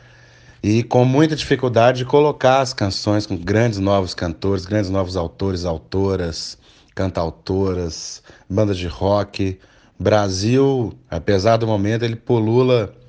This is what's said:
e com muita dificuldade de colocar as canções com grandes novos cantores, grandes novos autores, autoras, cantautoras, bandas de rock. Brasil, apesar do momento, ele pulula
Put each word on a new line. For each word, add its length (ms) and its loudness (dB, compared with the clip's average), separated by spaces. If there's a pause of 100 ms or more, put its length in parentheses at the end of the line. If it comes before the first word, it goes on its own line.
(640)
e 200 2
com 220 2
muita 320 4
dificuldade 640 2
de 60 -4
colocar 560 2
as 120 -2
canções 540 -2
com 100 -6
grandes 420 0
novos 360 0
cantores, 500 -4
grandes 260 -2
novos 260 -2
autores, 480 -4
autoras, 920 -4 (380)
cantautoras, 1300 -4 (260)
bandas 300 0
de 80 -6
rock. 720 -2 (400)
Brasil, 960 0 (160)
apesar 480 2
do 80 -2
momento, 380 0
ele 120 -2
pulula 800 2 (140)